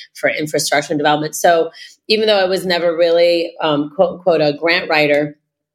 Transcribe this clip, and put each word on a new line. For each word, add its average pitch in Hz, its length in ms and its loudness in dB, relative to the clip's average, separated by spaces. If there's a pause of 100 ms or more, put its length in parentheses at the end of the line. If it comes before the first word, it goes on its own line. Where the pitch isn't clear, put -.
(160)
for 135 160 -2
infrastructure 147 640 -4
and 147 60 -2
development. 151 360 -2
So 165 340 2 (380)
even 220 180 0
though 214 140 2
I 190 60 2
was 180 200 -2
never 175 320 -2
really, 170 640 2
um, 147 340 -2
quote 175 180 0
unquote, 160 280 0
a 147 120 2
grant 165 360 -2
writer, 147 480 2 (380)